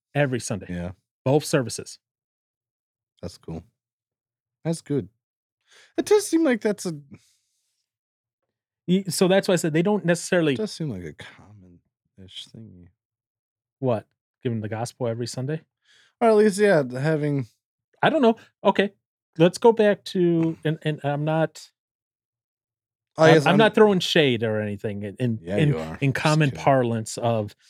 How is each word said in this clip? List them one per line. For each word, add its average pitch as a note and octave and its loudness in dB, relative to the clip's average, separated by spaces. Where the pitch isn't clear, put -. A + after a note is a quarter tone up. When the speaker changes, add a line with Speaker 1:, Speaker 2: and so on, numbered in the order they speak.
Speaker 1:
every C3 -2
Sunday. G2+ -8
Speaker 2:
Yeah. F2 -8
Speaker 1:
Both D3 0
services. - -4
Speaker 2:
That's - -14
cool. E2 -14
That's D#3+ -4
good. A#2+ -6
It - -2
does G4+ 2
seem E4 0
like B3 2
that's G#3 -4
a E3+ -6
Speaker 1:
Y-, F#3+ 0
so F3+ 0
that's F#3+ 2
why G3+ 2
I - 2
said E3 -2
they D#3+ 2
don't G3+ -2
necessarily E3+ 0
Speaker 2:
It - -6
does G#3+ -6
seem D#3 -8
like F#2 -10
a D2+ -12
common-ish - -20
thing. F#2+ -20
Speaker 1:
What? A#2+ -2
Giving A#2 -4
the G#2 -8
gospel A#2 -8
every A#2 -6
Sunday? D3+ -8
Speaker 2:
Or A#3 4
at A3 6
least, G#3 4
yeah, G3+ 4
having C#3+ -2
Speaker 1:
I G3+ 4
don't D4+ 0
know. A3+ 4
Okay. G3 0
Let's F3 4
go A#3 6
back G#3 2
to, E3+ 0
and, D#3 -2
and D3+ -4
I'm C#3+ -4
not, D#3 -2
Speaker 2:
I D#3+ 6
Speaker 1:
I'm, E3 8
Speaker 2:
guess D3 4
Speaker 1:
I'm E3 4
Speaker 2:
I'm F#3+ 4
Speaker 1:
not G#3+ 4
throwing G#3 4
shade C3 2
or G#2+ -2
anything G2+ -6
in, G2+ -10
in, A#2+ -2
Speaker 2:
Yeah, F2+ -6
Speaker 1:
in, D3 2
Speaker 2:
you G#2 -2
are. - -10
Speaker 1:
in C#3 0
Speaker 2:
Just - -6
Speaker 1:
common D3+ 2
Speaker 2:
kidding. - -12
Speaker 1:
parlance A#2+ 0
of A2 -4